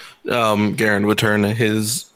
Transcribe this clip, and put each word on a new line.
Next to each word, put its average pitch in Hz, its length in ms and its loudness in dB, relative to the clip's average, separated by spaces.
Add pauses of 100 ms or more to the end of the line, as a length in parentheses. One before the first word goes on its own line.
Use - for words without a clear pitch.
(300)
Um, 107 440 2
Garen 104 320 0
would 107 120 2
turn 104 240 2
to 101 100 0
his 110 640 -2